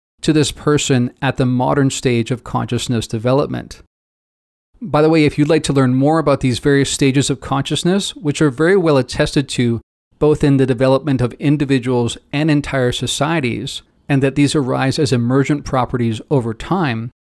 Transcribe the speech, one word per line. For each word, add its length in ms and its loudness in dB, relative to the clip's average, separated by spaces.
to 120 0
this 200 2
person 680 0
at 160 -2
the 80 2
modern 460 2
stage 400 0
of 140 -6
consciousness 640 -4
development. 760 -4
By 220 0
the 80 4
way, 140 4
if 140 0
you'd 100 2
like 160 2
to 80 -2
learn 220 2
more 240 2
about 220 0
these 180 0
various 320 2
stages 380 0
of 120 -2
consciousness, 760 -2
which 240 -4
are 100 2
very 260 2
well 200 2
attested 540 -2
to 300 -2
both 240 2
in 140 4
the 100 2
development 540 0
of 140 -2
individuals 800 0
and 180 0
entire 420 0
societies, 920 -4
and 140 2
that 120 0
these 200 2
arise 440 -2
as 140 0
emergent 520 0
properties 680 -2
over 240 -2
time, 560 -4